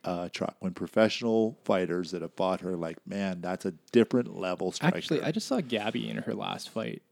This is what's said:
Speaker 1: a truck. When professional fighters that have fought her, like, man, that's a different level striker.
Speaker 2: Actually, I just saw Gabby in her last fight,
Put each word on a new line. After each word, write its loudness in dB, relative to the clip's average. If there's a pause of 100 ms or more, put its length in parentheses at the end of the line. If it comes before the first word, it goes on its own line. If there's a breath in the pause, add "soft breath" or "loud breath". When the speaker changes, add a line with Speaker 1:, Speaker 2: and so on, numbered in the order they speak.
Speaker 1:
a -4
truck. -6
When -4
professional 4
fighters 0
that -4
have -8
fought 0
her, -4
like, -6 (100)
man, -4
that's -4
a 0 (220)
different 6
level -2
striker. 2
Speaker 2:
Actually, 0
I 0
just -4
saw 0
Gabby -2
in -4
her -4
last -6
fight, -6 (100)